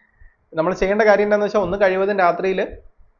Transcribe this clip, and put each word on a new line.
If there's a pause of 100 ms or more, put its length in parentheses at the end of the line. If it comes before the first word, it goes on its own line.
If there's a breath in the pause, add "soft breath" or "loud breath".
(540 loud breath)
നമ്മൾ
ചെയ്യേണ്ട
കാര്യം
എന്താണെന്ന്
വെച്ചാൽ
ഒന്ന്
കഴിവതും
രാത്രിയിൽ (520)